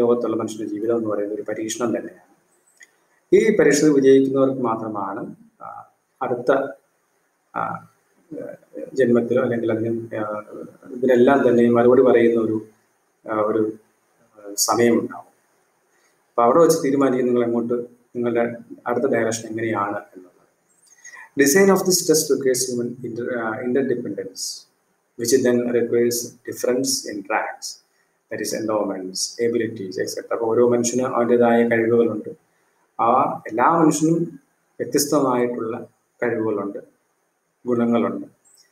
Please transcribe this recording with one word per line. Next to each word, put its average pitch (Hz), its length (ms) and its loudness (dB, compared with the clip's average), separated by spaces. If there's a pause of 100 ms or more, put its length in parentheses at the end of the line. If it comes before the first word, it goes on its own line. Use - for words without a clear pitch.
ലോകത്തുള്ള 117 400 2
മനുഷ്യന്റെ 110 320 -8
ജീവിതം 110 280 -2
എന്ന് 110 120 -4
പറയുന്നത് 101 260 -4
ഒരു 104 120 -10
പരീക്ഷണം 110 460 -6
തന്നെയാണ്. - 360 -14 (1040)
ഈ 202 40 6 (180)
പരീക്ഷയിൽ 147 400 4
വിജയിക്കുന്നവർക്ക് 135 720 4
മാത്രമാണ്, 104 520 -6 (420)
ആ, - 20 -16 (580)
അടുത്ത, 123 260 -2 (1040)
ആ, 58 80 -4 (1400)
ജന്മത്തിലോ 120 480 2
അല്ലെങ്കിൽ 113 300 -2
അതിന്, 113 160 -4 (300)
ആ, - 20 -6 (720)
ഇതിനെല്ലാം 123 520 4
തന്നെ 120 160 4 (140)
മറുപടി 123 320 6
പറയുന്ന 117 360 4
ഒരു, 110 120 -2 (720)
ആ, 110 40 -4 (160)
ഒരു, 110 140 0 (760)
ആ, 104 160 -16 (140)
സമയമുണ്ടാവും. 110 640 0 (960)
അപ്പൊ - 160 -2
അവിടെ 147 180 6
വെച്ച് - 220 4
തീരുമാനിക്കും 131 440 2
നിങ്ങൾ 120 180 2
എങ്ങോട്ട്, 117 300 -2 (380)
നിങ്ങളുടെ 120 260 0 (460)
അടുത്ത 127 240 -2
ഡയറക്ഷൻ 113 380 -2
എങ്ങനെയാണ് 104 480 -4 (160)
എന്നുള്ളത്. 92 160 -20 (1080)
Design 196 340 6
of 185 120 2
this 180 120 2 (100)
test 156 240 2
requires 131 360 0
human 120 220 -4 (160)
inter-, 117 260 -8 (120)
ആ, - 20 -6 (180)
interdependence, 120 800 -4 (760)
which 117 140 -4 (120)
then 123 140 2 (200)
requires 120 400 0 (300)
difference 127 420 -2 (200)
in 104 60 -10 (160)
ranks, - 340 -6 (640)
that 107 140 -8
is - 140 -6
endowments, 98 640 -4 (260)
abilities, 110 560 -4
et 107 100 -6
cetera. - 240 -10
അപ്പൊ 113 160 -4
ഓരോ 120 120 4 (100)
മനുഷ്യനും 120 420 0
അവൻ്റെതായ 117 420 4 (140)
കഴിവുകളുണ്ട്. 113 580 0 (760)
ആ - 20 2 (420)
എല്ലാ 120 180 2 (120)
മനുഷ്യനും 160 380 2 (640)
വ്യത്യസ്തമായിട്ടുള്ള 123 920 0 (480)
കഴിവുകളുണ്ട്, 110 580 -2 (840)
ഗുണങ്ങളുണ്ട്. 117 640 0 (460)